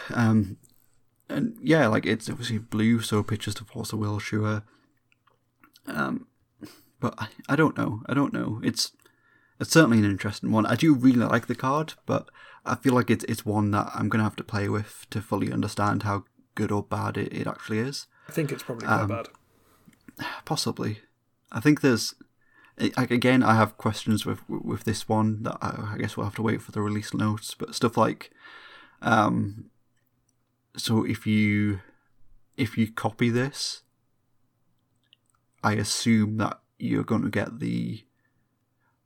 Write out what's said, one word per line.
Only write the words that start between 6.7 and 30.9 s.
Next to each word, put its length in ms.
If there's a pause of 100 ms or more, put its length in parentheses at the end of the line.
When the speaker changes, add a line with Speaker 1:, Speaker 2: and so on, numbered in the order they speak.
Speaker 1:
but 180
I, 100 (200)
I 80
don't 220
know. 300
I 60
don't 200
know. 300
It's, 280 (680)
it's 120
certainly 280
an 60
interesting 460
one. 140
I 100
do 200
really 300
like 220
the 80
card, 380 (120)
but 240 (360)
I 100
feel 180
like 180
it's, 140
it's 200
one 260
that 220
I'm 160
gonna 140
have 140
to 60
play 260
with 420
to 100
fully 300
understand 520
how 200 (320)
good 160
or 120
bad 340
it, 160
it 140
actually 320
is. 280 (200)
Speaker 2:
I 40
think 200
it's 120
probably 240
quite 140
Speaker 1:
Um, 80
Speaker 2:
bad. 180 (1160)
Speaker 1:
Possibly. 540 (520)
I 80
think 220
there's, 340 (640)
I, 180
I, 60
again, 400
I 120
have 220
questions 480
with, 240
with 360
this 240
one 340
that 180
I, 320
I 60
guess 180
we'll 80
have 100
to 80
wait 180
for 100
the 100
release 320
notes, 440
but 180
stuff 220
like, 340 (680)
um, 640 (1120)
so 260